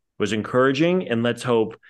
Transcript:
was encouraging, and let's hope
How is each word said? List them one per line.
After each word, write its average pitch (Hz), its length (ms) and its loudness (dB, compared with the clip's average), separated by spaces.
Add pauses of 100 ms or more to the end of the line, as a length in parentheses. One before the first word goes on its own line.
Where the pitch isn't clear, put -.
(200)
was 101 140 0
encouraging, 135 760 0
and 117 160 -2
let's 117 200 -2
hope 117 360 0 (100)